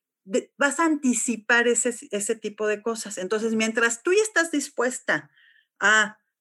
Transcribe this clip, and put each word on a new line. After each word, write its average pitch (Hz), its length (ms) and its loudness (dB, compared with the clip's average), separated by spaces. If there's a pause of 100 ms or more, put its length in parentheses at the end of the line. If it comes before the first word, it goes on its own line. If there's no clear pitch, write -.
(240)
de-, 214 340 -4
vas 277 220 2
a 330 60 4
anticipar 240 840 0
ese, 240 260 2 (160)
ese 208 240 -2
tipo 214 320 -6
de 208 160 -2
cosas. 220 360 -8
Entonces, 220 360 -2
mientras 220 480 0
tú 359 100 0
ya 427 100 4
estás 339 280 0
dispuesta 247 800 -4 (480)
a 208 400 2 (220)